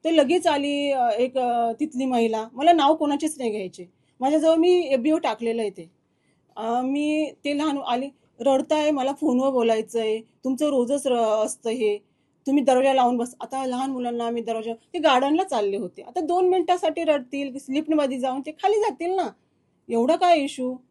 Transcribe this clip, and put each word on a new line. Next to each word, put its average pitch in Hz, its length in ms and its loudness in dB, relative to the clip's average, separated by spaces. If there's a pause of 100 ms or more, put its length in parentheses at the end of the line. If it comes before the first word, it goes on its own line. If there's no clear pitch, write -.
तर 330 60 2
लगेच 320 360 4
आली, 285 440 0
अ, 247 180 2
एक, 247 280 -2
अ, 240 420 0
तिथली 269 260 -4
महिला, 226 480 0
मला 294 180 4
नाव 311 240 6
कोणाचेच 302 420 -2
नाही 247 140 -4
घ्यायचे, 185 340 -8 (340)
माझ्याजवळ 311 360 2
मी 349 340 4
एफ 269 100 2
बी 285 120 0
ओ 320 60 2
टाकलेलं 233 440 -4
आहे 208 80 -4
ते. 175 220 -16 (640)
अ, 233 260 -2
मी 294 500 -2 (140)
ते 285 120 -2
लहान 285 200 -2
आली, 254 320 -4 (300)
"रडताय, 277 520 2
मला 277 220 -2
फोनवर 269 360 2
बोलायचं 226 500 0
आहे, 220 200 -2
तुमचं 262 460 -4
रोजच 277 420 0
र-, 220 380 2
असतं 220 240 -8
हे, 214 280 -2 (500)
तुम्ही 285 160 2
दरवाजा 262 300 4
लावून 247 240 2
बस." 247 220 -6
आता 262 260 -8
लहान 262 260 -4
मुलांना 240 340 -6
आम्ही 233 180 -4
दरवाजा, 226 300 -6 (200)
ते 349 60 -4
गार्डनला 285 440 4
चालले 208 340 -2
होते, 185 240 -10
आता 247 180 -8
दोन 359 300 2
मिनिटासाठी 349 540 0
रडतील, 277 540 -4 (120)
लिफ्टमध्ये 285 500 -2
जाऊन 262 220 -4
ते 302 100 -10
खाली 381 240 0
जातील 403 360 -2
ना, 359 180 -2 (600)
एवढा 233 260 2
काय 339 240 4
इश्यू? 254 360 -6 (160)